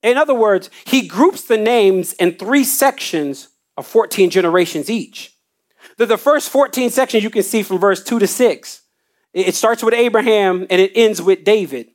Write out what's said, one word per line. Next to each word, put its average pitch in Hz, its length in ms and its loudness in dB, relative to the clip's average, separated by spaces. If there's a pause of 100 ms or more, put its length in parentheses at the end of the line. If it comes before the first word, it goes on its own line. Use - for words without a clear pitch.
In 247 160 2
other 294 160 0
words, 208 360 0 (160)
he 240 220 0
groups 269 360 0
the 220 140 0
names 208 560 2
in 170 200 0
three 262 300 0
sections 160 880 -4 (280)
of 139 80 -12
fourteen 202 460 0
generations 175 580 0
each. - 460 -8 (640)
The, 226 100 0
the 220 100 2
first 285 320 0
fourteen 262 400 0
sections 240 340 0
you 220 60 -4
can 214 140 -2
see 214 180 -2
from 185 160 -4
verse 190 260 0
two 233 140 -4
to 208 80 2
six. - 560 -2 (500)
It, 185 180 -2
it 185 60 -4
starts 226 280 -2
with 226 100 2
Abraham 208 760 2
and 180 100 2
it 190 140 2
ends 214 260 2
with 185 220 0
David. 165 520 -2